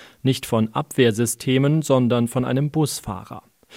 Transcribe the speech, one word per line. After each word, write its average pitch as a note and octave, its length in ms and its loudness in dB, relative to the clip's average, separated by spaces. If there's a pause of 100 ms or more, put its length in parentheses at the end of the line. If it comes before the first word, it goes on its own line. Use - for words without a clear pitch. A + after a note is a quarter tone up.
(220)
Nicht C3 240 0
von A2 280 -2
Abwehrsystemen, C3 1080 2
sondern B2 440 2
von B2+ 180 -2
einem C3+ 260 -2
Busfahrer. - 720 -4 (340)